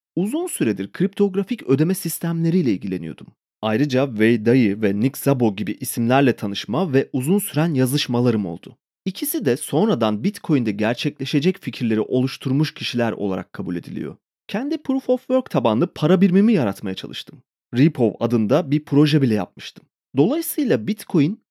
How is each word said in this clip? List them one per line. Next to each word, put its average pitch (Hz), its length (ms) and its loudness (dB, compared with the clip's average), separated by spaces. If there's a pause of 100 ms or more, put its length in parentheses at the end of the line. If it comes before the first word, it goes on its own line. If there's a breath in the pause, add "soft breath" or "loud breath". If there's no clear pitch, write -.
(160)
Uzun 254 300 -2
süredir 107 460 -2
kriptografik 196 680 -2
ödeme 156 320 2
sistemleriyle 165 800 -2
ilgileniyordum. 90 540 -8 (360)
Ayrıca 127 440 0
Wei 110 400 2
Dai 110 360 4
ve 101 180 0
Nick 135 180 -2
Szabo 139 380 2
gibi 107 160 -4
isimlerle 123 640 2
tanışma 117 560 -4
ve 131 200 2
uzun 143 260 0
süren 165 360 -2
yazışmalarım 123 720 0
oldu. - 320 -12 (260)
İkisi 285 400 -6
de 127 120 2
sonradan 123 680 0
Bitcoin'de 135 480 0
gerçekleşecek 135 880 -2
fikirleri 113 380 -2
oluşturmuş 131 760 -2
kişiler 117 380 -4
olarak 95 400 -6
kabul 95 240 -8
ediliyor. 85 400 -10 (320)
Kendi 294 340 -6
Proof 262 280 -4
of 254 100 2
Work 254 300 -2
tabanlı 120 440 2
para 175 260 2
birimimi 196 320 6
yaratmaya 104 420 -2
çalıştım. - 480 -14 (320)
Repo 131 460 2
adında 120 500 0
bir 151 140 0
proje 147 380 4
bile 113 120 2
yapmıştım. - 500 -8 (320)
Dolayısıyla 233 720 0
Bitcoin 190 540 0 (100)